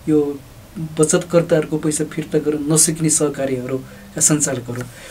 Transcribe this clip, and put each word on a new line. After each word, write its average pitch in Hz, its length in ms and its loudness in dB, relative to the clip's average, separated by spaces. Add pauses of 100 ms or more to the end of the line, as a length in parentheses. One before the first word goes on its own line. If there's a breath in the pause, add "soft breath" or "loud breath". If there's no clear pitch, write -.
यो 147 300 2 (600)
बचतकर्ताहरूको 165 800 2
पैसा 151 260 -2
फिर्ता 151 340 -2
गर्न 147 340 0
नसकिने 160 380 2
सहकारीहरूका 135 1080 -2
सञ्चालकहरू, 123 640 0 (280 loud breath)